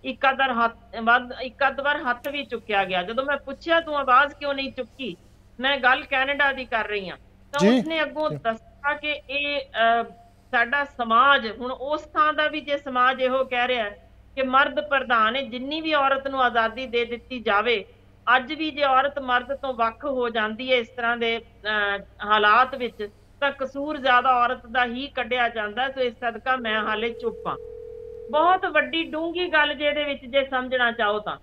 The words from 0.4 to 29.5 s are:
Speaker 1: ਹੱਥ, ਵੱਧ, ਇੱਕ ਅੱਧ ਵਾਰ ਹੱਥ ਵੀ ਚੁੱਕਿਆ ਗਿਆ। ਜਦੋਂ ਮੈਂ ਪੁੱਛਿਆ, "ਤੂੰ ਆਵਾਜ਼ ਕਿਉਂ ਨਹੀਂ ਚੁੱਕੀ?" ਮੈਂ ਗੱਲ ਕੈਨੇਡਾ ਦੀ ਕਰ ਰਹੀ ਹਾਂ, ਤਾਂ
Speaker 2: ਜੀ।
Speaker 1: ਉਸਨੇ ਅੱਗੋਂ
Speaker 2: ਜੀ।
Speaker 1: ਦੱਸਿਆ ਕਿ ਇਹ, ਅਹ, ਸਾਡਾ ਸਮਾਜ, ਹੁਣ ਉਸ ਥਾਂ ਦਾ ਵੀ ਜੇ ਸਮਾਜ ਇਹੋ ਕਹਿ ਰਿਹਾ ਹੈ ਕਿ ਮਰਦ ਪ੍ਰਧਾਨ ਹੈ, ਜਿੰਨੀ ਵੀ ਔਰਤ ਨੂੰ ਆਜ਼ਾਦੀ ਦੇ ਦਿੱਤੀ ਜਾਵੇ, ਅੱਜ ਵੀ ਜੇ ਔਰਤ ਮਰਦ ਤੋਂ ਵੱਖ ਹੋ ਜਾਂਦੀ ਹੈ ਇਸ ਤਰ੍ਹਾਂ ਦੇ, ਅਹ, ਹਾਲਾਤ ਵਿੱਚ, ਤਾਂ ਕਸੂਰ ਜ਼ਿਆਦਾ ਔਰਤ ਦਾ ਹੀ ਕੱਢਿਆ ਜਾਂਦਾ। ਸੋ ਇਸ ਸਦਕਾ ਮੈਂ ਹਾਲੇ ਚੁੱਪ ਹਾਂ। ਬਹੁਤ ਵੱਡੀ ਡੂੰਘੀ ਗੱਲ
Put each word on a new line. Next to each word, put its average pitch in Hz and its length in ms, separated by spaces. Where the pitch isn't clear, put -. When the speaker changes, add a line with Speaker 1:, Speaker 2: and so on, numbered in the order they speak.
Speaker 1:
ਹੱਥ, 233 240
ਵੱਧ, 247 280
ਇੱਕ 262 260
ਅੱਧ 269 120
ਵਾਰ 285 160
ਹੱਥ 277 320
ਵੀ 285 160
ਚੁੱਕਿਆ 214 400
ਗਿਆ। 185 180
ਜਦੋਂ 233 220
ਮੈਂ 277 120
ਪੁੱਛਿਆ, 302 440
"ਤੂੰ 302 160
ਆਵਾਜ਼ 277 380
ਕਿਉਂ 285 200
ਨਹੀਂ 269 180
ਚੁੱਕੀ?" 233 440
ਮੈਂ 269 180
ਗੱਲ 262 260
ਕੈਨੇਡਾ 277 480
ਦੀ 254 120
ਕਰ 220 240
ਰਹੀ 202 200
ਹਾਂ, 147 80
ਤਾਂ 190 80
Speaker 2:
ਜੀ। 220 180
Speaker 1:
ਉਸਨੇ 311 240
ਅੱਗੋਂ 294 280
Speaker 2:
ਜੀ। 147 60
Speaker 1:
ਦੱਸਿਆ 226 580
ਕਿ 294 260
ਇਹ, 285 300
ਅਹ, 233 600
ਸਾਡਾ 247 320
ਸਮਾਜ, 240 680
ਹੁਣ 247 220
ਉਸ 294 300
ਥਾਂ 302 300
ਦਾ 302 160
ਵੀ 302 120
ਜੇ 285 180
ਸਮਾਜ 254 420
ਇਹੋ 262 240
ਕਹਿ 247 240
ਰਿਹਾ 247 160
ਹੈ - 260
ਕਿ 269 60
ਮਰਦ 269 460
ਪ੍ਰਧਾਨ 240 480
ਹੈ, 277 60
ਜਿੰਨੀ 254 380
ਵੀ 311 140
ਔਰਤ 269 340
ਨੂੰ 269 140
ਆਜ਼ਾਦੀ 233 440
ਦੇ 240 180
ਦਿੱਤੀ 233 360
ਜਾਵੇ, 214 440
ਅੱਜ 254 160
ਵੀ 311 180
ਜੇ 285 120
ਔਰਤ 277 360
ਮਰਦ 254 360
ਤੋਂ 269 200
ਵੱਖ 226 300
ਹੋ 254 240
ਜਾਂਦੀ 220 440
ਹੈ 254 40
ਇਸ 233 120
ਤਰ੍ਹਾਂ 240 280
ਦੇ, 233 220
ਅਹ, 208 600
ਹਾਲਾਤ 214 500
ਵਿੱਚ, 220 360
ਤਾਂ 277 120
ਕਸੂਰ 277 460
ਜ਼ਿਆਦਾ 254 320
ਔਰਤ 240 360
ਦਾ 247 180
ਹੀ 247 220
ਕੱਢਿਆ 247 420
ਜਾਂਦਾ। 226 400
ਸੋ 262 120
ਇਸ 240 140
ਸਦਕਾ 240 420
ਮੈਂ 220 260
ਹਾਲੇ 214 280
ਚੁੱਪ 226 360
ਹਾਂ। 147 100
ਬਹੁਤ 359 360
ਵੱਡੀ 302 380
ਡੂੰਘੀ 330 440
ਗੱਲ 294 260